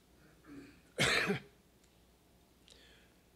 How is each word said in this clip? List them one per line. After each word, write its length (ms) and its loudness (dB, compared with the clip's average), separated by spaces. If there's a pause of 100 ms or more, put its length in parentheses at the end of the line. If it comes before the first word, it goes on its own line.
(960)
<coughs> 420 2 (2000)